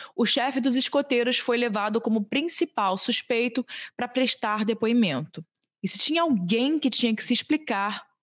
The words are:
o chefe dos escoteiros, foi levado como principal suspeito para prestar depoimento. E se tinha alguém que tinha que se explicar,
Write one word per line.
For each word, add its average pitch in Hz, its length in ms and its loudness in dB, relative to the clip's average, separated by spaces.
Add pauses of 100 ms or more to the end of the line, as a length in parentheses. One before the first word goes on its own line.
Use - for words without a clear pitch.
(160)
o 240 100 2
chefe 262 340 0
dos 247 160 2
escoteiros, 254 640 0
foi 240 180 0
levado 214 460 0
como 220 240 0
principal 269 720 0
suspeito 240 680 -2 (320)
para 240 120 -6
prestar 233 580 0
depoimento. 214 800 0 (380)
E 196 40 0
se - 120 -2
tinha 330 240 2
alguém 247 560 2
que 269 100 2
tinha 226 260 2
que - 80 -4
se - 100 2
explicar, 208 720 -2 (180)